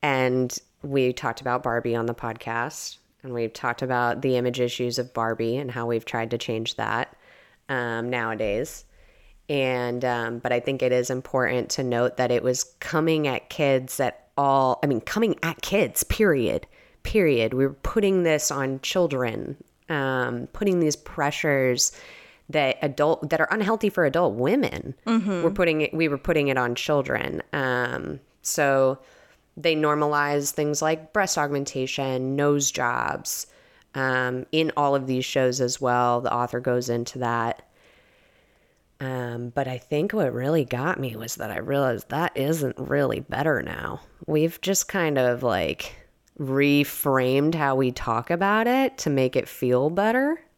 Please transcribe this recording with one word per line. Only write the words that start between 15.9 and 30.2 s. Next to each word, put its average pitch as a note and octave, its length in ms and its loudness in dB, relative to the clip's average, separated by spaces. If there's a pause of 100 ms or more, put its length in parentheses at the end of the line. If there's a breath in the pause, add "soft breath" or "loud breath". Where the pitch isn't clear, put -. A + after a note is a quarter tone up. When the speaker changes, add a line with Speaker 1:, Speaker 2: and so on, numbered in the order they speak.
Speaker 1:
period, C#3+ 600 2 (380 soft breath)
period. C3 500 2
We C3+ 140 2
were C3+ 60 -2
putting F#3+ 500 2
this D#3 280 2
on C3+ 300 -2
children, C3+ 760 -2 (320)
um, B2+ 640 -2
putting F#3+ 260 0
these D3+ 160 2
pressures C#3 960 0 (560 loud breath)
that C#3+ 340 0
adult, D3 500 0
that D#3+ 100 2
are D3+ 100 2
unhealthy G#3 380 0
for F3+ 160 2
adult C#3+ 300 2
women. C#3+ 580 0 (120)
Speaker 2:
Mm-hmm. G3+ 380 0
Speaker 1:
We're E3 80 4
putting F3 300 2
it, D3 120 -2
we D#3+ 140 0
were C#3+ 100 -2
putting D3+ 300 2
it C3+ 100 2
on A#2+ 180 0
children. C3+ 680 -2 (100)
Um, B2+ 680 -2 (240)
so C3+ 540 2 (600 soft breath)
they E3 180 2
normalize D3 760 2